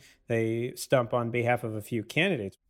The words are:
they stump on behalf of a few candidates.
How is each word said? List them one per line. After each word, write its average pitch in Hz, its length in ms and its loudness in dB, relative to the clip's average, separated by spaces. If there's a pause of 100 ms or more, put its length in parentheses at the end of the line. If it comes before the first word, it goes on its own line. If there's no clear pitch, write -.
(280)
they 117 480 0
stump 123 380 2
on 120 160 2
behalf 120 340 2
of 110 120 -4
a 107 60 -6
few 110 200 -4
candidates. 143 560 -2 (120)